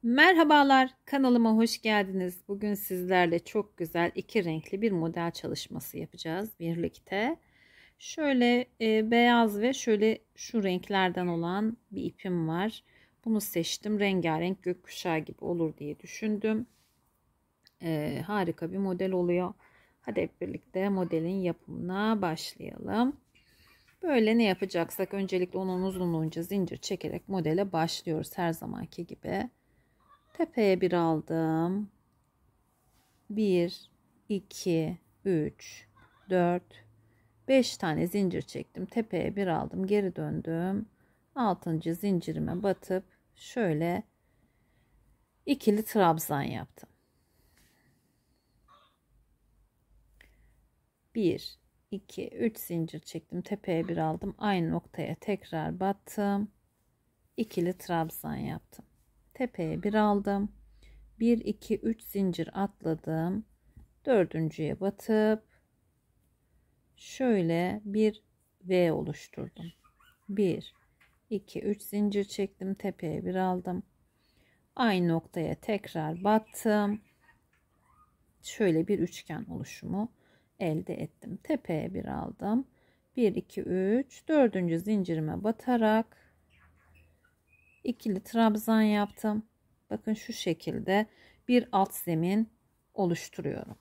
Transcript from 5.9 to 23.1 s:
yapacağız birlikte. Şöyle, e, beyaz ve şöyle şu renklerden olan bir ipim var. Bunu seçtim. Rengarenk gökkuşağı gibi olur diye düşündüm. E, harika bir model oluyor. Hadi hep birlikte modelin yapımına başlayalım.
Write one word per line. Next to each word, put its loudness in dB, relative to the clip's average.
yapacağız -8
birlikte. -4
Şöyle, 2
e, 2
beyaz 6
ve 2
şöyle 2
şu -2
renklerden 0
olan -2
bir -8
ipim -2
var. -2
Bunu 0
seçtim. -2
Rengarenk 0
gökkuşağı -4
gibi -10
olur -2
diye -10
düşündüm. -4
E, -2
harika -4
bir -4
model -2
oluyor. 0
Hadi -4
hep -6
birlikte -4
modelin 0
yapımına -2
başlayalım. -2